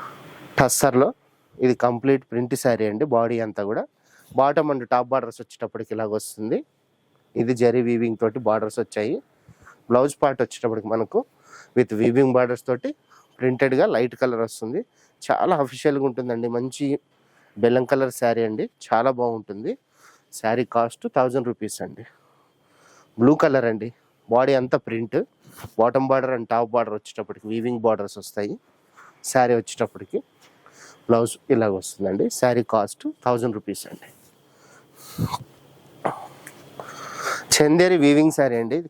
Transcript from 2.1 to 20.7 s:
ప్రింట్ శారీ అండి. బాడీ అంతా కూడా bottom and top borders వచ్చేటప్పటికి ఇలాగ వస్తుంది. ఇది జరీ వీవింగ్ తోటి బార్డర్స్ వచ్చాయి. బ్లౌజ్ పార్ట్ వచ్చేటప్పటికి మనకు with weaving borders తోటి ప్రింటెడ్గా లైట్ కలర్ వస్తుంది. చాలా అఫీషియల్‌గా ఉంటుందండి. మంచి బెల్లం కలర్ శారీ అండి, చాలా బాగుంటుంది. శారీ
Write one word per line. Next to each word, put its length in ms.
ప్రింట్ 240
శారీ 280
అండి. 120
బాడీ 220
అంతా 220
కూడా 140
bottom 340
and 100
top 180
borders 320
వచ్చేటప్పటికి 520
ఇలాగ 240
వస్తుంది. 400
ఇది 200
జరీ 280
వీవింగ్ 320
తోటి 260
బార్డర్స్ 360
వచ్చాయి. 340
బ్లౌజ్ 320
పార్ట్ 220
వచ్చేటప్పటికి 500
మనకు 240
with 240
weaving 360
borders 320
తోటి 220
ప్రింటెడ్గా 560
లైట్ 280
కలర్ 240
వస్తుంది. 340
చాలా 380
అఫీషియల్‌గా 460
ఉంటుందండి. 460
మంచి 420
బెల్లం 300
కలర్ 280
శారీ 280
అండి, 160
చాలా 240
బాగుంటుంది. 520
శారీ 240